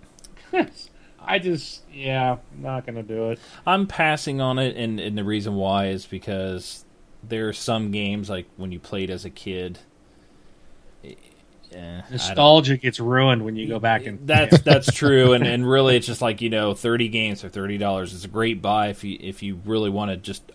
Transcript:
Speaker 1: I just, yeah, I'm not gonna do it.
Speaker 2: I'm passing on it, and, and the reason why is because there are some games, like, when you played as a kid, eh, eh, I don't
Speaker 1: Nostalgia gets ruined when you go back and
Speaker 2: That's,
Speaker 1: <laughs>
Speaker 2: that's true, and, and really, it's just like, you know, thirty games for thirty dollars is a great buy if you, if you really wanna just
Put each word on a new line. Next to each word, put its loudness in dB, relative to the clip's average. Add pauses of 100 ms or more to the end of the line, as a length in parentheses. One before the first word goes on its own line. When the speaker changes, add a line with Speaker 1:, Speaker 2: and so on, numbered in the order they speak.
(1200)
Speaker 1:
I 0
just, -4 (120)
yeah, -2
I'm -12
not -6
gonna -10
do -4
it. -6 (260)
Speaker 2:
I'm 2
passing -2
on 0
it, -2
and, -4
and -6
the -4
reason -2
why 0
is -6
because -8 (400)
there -4
are -4
some -2
games, -4
like, -6 (100)
when -8
you -10
played -6
as -8
a -12
kid, -8 (1300)
eh, -18 (580)
eh, -18
I -12
don't -16
Speaker 1:
Nostalgia 4
gets -4
ruined 2
when -6
you -6
go -4
back 0
and -10
Speaker 2:
That's, 6
Speaker 1:
<laughs> -14
Speaker 2:
that's 6
true, 6
and, 4
and 0
really, 6
it's 2
just -6
like, -2
you 0
know, 2
thirty 2
games -2
for -14
thirty -6
dollars -2
is -14
a -14
great -2
buy 2
if -8
you, -8
if -12
you -8
really 0
wanna -2
just -12